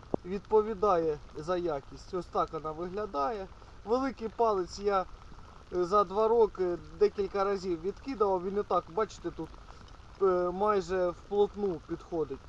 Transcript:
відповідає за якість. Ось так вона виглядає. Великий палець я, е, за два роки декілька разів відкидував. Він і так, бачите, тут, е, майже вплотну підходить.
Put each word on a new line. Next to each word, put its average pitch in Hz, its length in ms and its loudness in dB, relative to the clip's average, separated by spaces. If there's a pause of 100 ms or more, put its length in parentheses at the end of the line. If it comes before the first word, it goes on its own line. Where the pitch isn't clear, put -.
(240)
відповідає 190 960 2 (180)
за 165 200 -2
якість. 151 580 -4
Ось 175 120 -4
так 170 260 -2
вона 156 200 -6
виглядає. 202 760 -4 (380)
Великий 233 440 0
палець 202 500 0
я, 202 260 2 (680)
е, 180 120 2
за 202 200 6
два 202 240 2
роки 185 500 4 (200)
декілька 202 460 2
разів 190 360 0
відкидував. 196 640 0
Він 196 140 -2
і 208 40 2
так, 190 220 0 (100)
бачите, 175 360 -4
тут, 160 180 -8 (720)
е, 180 280 4
майже 185 580 2
вплотну 196 800 0
підходить. 160 640 -4